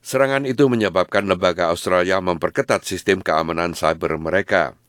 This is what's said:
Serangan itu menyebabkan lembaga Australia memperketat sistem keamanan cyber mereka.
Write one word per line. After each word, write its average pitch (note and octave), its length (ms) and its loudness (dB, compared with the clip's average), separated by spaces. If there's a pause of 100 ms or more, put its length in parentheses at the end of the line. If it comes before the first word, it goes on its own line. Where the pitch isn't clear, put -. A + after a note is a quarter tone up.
Serangan C3+ 400 0
itu C3+ 240 2
menyebabkan G2+ 640 0
lembaga F2 400 2
Australia F2+ 480 0
memperketat F2+ 640 -2
sistem F#2+ 400 -2
keamanan E2 560 -2
cyber D#2+ 400 -2
mereka. D#2+ 560 -2 (140)